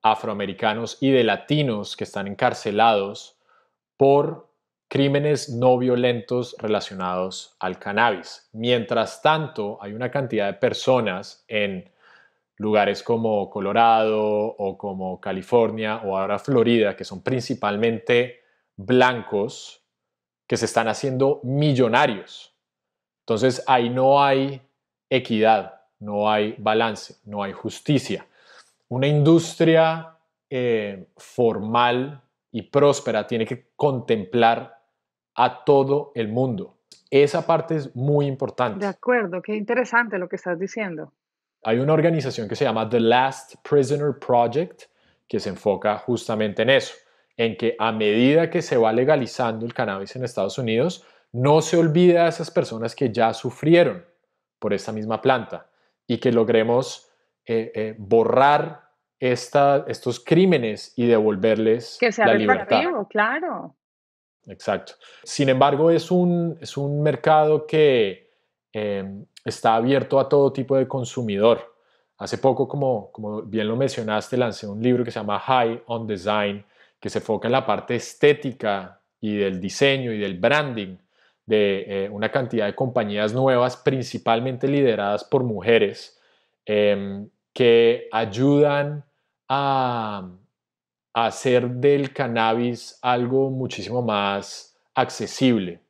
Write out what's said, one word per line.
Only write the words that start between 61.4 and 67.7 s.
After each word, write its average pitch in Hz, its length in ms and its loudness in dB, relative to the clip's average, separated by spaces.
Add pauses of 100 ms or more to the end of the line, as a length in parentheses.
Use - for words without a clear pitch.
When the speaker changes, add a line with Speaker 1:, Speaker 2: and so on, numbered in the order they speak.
Speaker 2:
Que 240 100 2
sea 208 160 2
Speaker 1:
la 214 80 6
libertad. 214 300 2
Speaker 2:
retroactivo, 247 440 0
claro. 233 680 -4 (680)
Speaker 1:
Exacto. 98 480 -6 (280)
Sin - 280 0
embargo, 143 400 4
es 165 200 0
un, 175 500 0
es - 180 -12
un 143 240 -2
mercado 151 640 2
que, 127 640 2 (420)